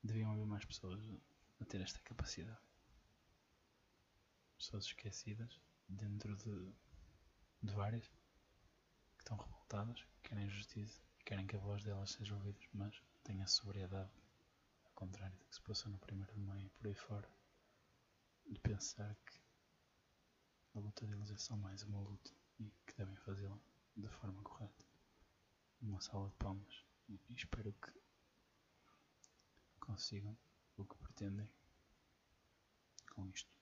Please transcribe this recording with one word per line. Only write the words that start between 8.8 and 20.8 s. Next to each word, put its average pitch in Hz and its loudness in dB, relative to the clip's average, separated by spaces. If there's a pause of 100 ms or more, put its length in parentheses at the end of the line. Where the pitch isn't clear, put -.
estão 110 0
revoltadas, 104 0
que - -14
querem 101 4
justiça, 104 -2 (220)
querem 98 2
que 104 0
a 98 2
voz 101 2
delas 101 2
seja 104 0
ouvida, 101 0 (140)
mas 104 0 (200)
têm 95 2
a 95 4
sobriedade, 95 4 (760)
ao - -20
contrário 95 -4
do - -18
que - -14
se - -12
passou 104 0
no 98 0
primeiro 98 -2
de 107 -2
maio 98 0
e 98 -8
por - -6
aí 101 2
fora, 104 -2 (1160)
de - -4
pensar 104 4 (120)
que - -14 (1300)
a 107 -2
luta 104 -2